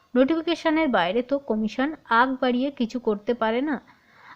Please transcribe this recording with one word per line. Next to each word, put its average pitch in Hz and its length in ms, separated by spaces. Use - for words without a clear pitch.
নোটিফিকেশনের 320 720
বাইরে 202 340
তো 277 160
কমিশন 240 560
আগ 254 360
বাড়িয়ে 254 300
কিছু 247 300
করতে 214 340
পারে 226 260
না। 294 200